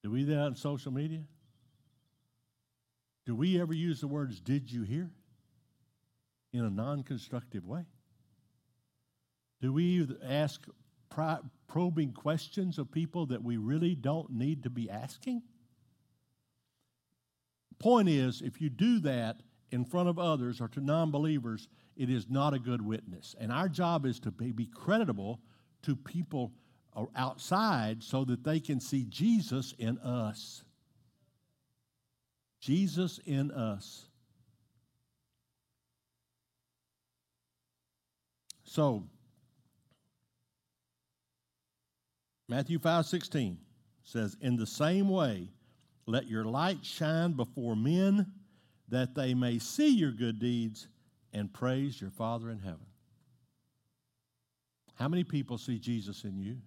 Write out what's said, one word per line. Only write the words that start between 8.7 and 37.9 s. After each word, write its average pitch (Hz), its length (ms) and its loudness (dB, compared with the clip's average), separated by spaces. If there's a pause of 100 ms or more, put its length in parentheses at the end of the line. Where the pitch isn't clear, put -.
Do 131 100 0
we 175 340 4 (160)
ask 143 380 0 (480)
pri-, 156 300 0 (280)
probing 160 460 2
questions 165 680 -2
of 143 140 -4
people 165 340 -2
that 123 160 -2
we 120 140 0
really 156 380 2
don't 147 360 -2
need 131 340 -2
to 127 40 -2
be 117 220 -4
asking? 139 520 -6 (2250)
Point 214 320 8
is, 131 320 4
if - 180 -6
you 156 80 0
do 214 300 4
that 123 420 0 (300)
in 123 160 0
front 175 240 2
of 170 80 0
others 127 420 0
or 113 80 -4
to - 120 -6
non-believers, 143 880 0 (280)
it 127 140 0
is 117 180 0
not 139 240 4
a 135 60 0
good 120 240 -2
witness. 104 580 -6
And 113 100 -2
our 165 200 0
job 170 340 2
is 127 160 0
to 110 100 -4
be, 117 220 -6
be 113 140 -2
creditable 120 720 0 (440)
to 135 120 2
people 143 560 -4 (420)
o-, 110 220 -4
outside 131 840 2
so 131 240 0
that 123 180 -2
they 156 160 2
can 147 180 -2
see 127 300 -2
Jesus 160 680 2
in 117 220 0
us. 117 640 -4 (2000)
Jesus 175 640 0
in 139 280 0
us. 110 520 -6 (4000)